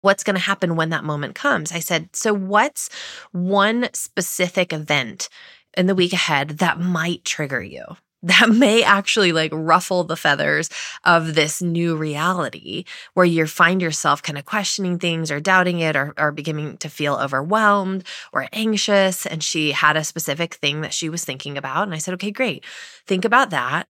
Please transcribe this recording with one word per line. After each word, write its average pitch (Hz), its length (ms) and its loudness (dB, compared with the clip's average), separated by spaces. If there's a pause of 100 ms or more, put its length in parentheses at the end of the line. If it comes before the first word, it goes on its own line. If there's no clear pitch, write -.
What's 196 220 2
gonna 196 160 0
happen 180 360 0
when 160 140 0
that 160 140 -4
moment 147 300 -6
comes?" 180 380 -2
I 170 60 -6
said, 165 340 -2
"So 214 220 0
what's 208 560 0 (420)
one 202 640 2
specific 180 800 -2
event 147 560 -4 (440)
in 185 120 2
the 196 80 4
week 180 180 2
ahead 151 460 0
that 175 200 0
might 175 460 -2
trigger 135 380 -4
you?" 67 280 -14
<laughs> 175 60 -16 (260)
That 185 260 6
may 226 340 6
actually, 196 480 4
like, 160 240 0
ruffle 170 480 2
the 156 140 -4
feathers 151 520 0 (360)
of 160 300 4
this 151 280 0
new 170 340 0
reality 156 880 -4 (300)
where 180 120 6
you 160 200 2
find 185 340 4
yourself 156 400 0
kind 147 160 -8
of 143 80 -10
questioning 185 540 -2
things 165 320 -2
or 143 80 -2
doubting 180 400 2
it 160 160 0
or, 143 240 -2
or 151 140 0
beginning 151 460 -6
to 156 100 -10
feel 143 260 -2
overwhelmed 190 880 0 (300)
or 135 200 -4
anxious. 202 760 2
And 160 180 -2
she 151 260 -2
had 151 260 4
a 156 60 0
specific 160 520 -6
thing 147 260 -2
that - 140 -6
she 165 140 -4
was 170 160 -6
thinking 139 320 -10
about. 139 280 -4
And 185 100 -6
I 156 40 -6
said, 185 160 -4
"Okay, 202 180 -6
great. 214 320 -4 (420)
Think 185 180 0
about 233 260 4
that. 143 420 -2